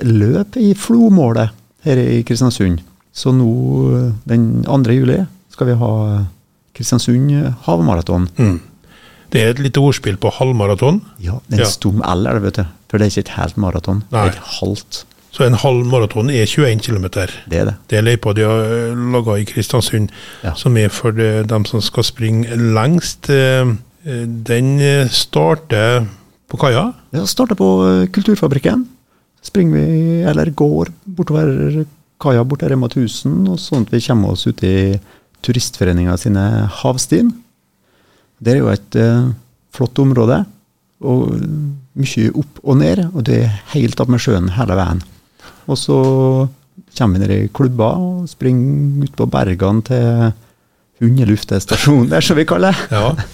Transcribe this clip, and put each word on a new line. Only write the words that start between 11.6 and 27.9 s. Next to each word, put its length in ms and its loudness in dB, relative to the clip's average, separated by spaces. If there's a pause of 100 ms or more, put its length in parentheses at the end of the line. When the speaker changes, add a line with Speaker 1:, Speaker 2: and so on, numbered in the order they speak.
Speaker 1:
en 40 2
Speaker 2:
Ja. 40 0
Speaker 1:
stum 340 -2
L 220 -2
er 80 -2
det, 80 -2
vet 120 -2
du. 120 -2 (240)
For 80 0
det 180 2
er 60 -2
ikke 80 -8
et 80 -12
helt 180 -4
maraton, 440 -2 (100)
det 20 -14
er 120 0
Speaker 2:
Nei. 40 2
Speaker 1:
et 320 -10
halvt. 440 -6 (280)
Speaker 2:
Så 140 0
en 80 2
halv 320 0
maraton 440 0
er 140 2
tjueén 380 0
kilometer. 480 -4 (180)
Speaker 1:
Det 120 -2
er 40 0
det. 100 -2 (140)
Speaker 2:
Det 100 0
er 40 2 (140)
løypa 180 -2
de 80 0
har, 180 2
eh, 340 -2
laget 540 -2
i 40 -14
Kristiansund, 580 -2 (340)
Speaker 1:
Ja. 80 -4
Speaker 2:
som 240 0
er 140 2
for, 180 -4 (100)
eh, 240 0
dem 220 0
som 160 -4
skal 240 -2
springe 500 -2
lengst. 760 0
Eh, 440 2 (320)
eh, 200 -6
den, 540 0
eh, 280 2
starter 960 0 (420)
på 100 -10
kaia? 360 0 (180)
Speaker 1:
Ja, 120 -4
starter 320 -2
på, 460 2